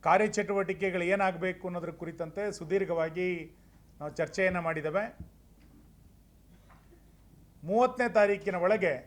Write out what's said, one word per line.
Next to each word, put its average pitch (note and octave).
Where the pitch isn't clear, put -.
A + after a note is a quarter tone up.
ಕಾರ್ಯಚಟುವಟಿಕೆಗಳು F#3+
ಏನಾಗಬೇಕು F#3
ಅನ್ನೋದ್ರ F3
ಕುರಿತಂತೆ E3
ಸುದೀರ್ಘವಾಗಿ F3
ನಾವು D3
ಚರ್ಚೆಯನ್ನು F3+
ಮಾಡಿದ್ದೇವೆ. E3
ಮೂವತ್ತನೇ A#3+
ತಾರೀಕಿನ G3+
ಒಳಗೆ F#3+